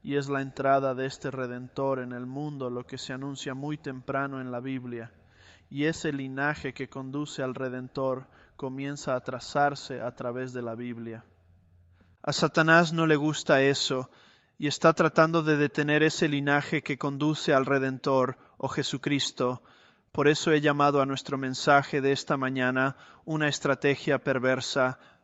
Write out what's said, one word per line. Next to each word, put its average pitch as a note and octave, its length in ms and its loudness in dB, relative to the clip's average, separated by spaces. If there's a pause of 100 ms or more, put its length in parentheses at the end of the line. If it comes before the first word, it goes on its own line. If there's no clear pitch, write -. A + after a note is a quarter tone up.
y C#3 140 -4
es C#3 140 -2
la C#3 120 -2
entrada C3+ 540 2
de C3 120 -2
este C3+ 220 -8
redentor B2+ 720 -4
en B2 140 -8
el B2 120 -10
mundo C3+ 440 -8
lo B2 180 -8
que C3 100 -12
se - 140 -12
anuncia C3+ 420 -8
muy C#3+ 240 -6
temprano C#3 600 -6
en B2+ 100 -10
la A#2+ 120 -8
Biblia, B2 500 -8 (580)
y C#3+ 180 -2
ese E3 260 -2
linaje C#3 600 -4
que C3 140 -10
conduce C#3 560 -8
al B2+ 100 -4
redentor C3 760 -6 (280)
comienza C#3 580 -6
a B2+ 120 0
trazarse C#3 760 -2
a B2 160 -8
través B2+ 380 -6
de B2 80 -8
la A2+ 140 -6
Biblia. A#2 500 -10 (1000)
A C#3+ 100 -4
Satanás E3 600 4
no E3 140 2
le D#3 80 6
gusta D3 480 2
eso, C3+ 480 0 (480)
y D3 80 -2
está E3 260 4
tratando E3 480 4
de D3+ 160 4
detener D3 460 2
ese D#3 240 2
linaje C#3+ 560 0
que C#3 160 -4
conduce D3 520 0
al C3+ 140 4
Redentor, C3 720 0 (200)
o C3+ 100 -4
Jesucristo. C3 960 -2 (480)
Por D3+ 160 2
eso D#3 240 4
he D3+ 100 4
llamado C#3+ 400 4
a C3+ 60 2
nuestro C3+ 320 -4
mensaje C#3 600 2
de C#3 120 2
esta C#3 260 -2
mañana C3 580 0 (300)
una D#3 220 0
estrategia C#3 720 0
perversa. B2+ 800 0 (240)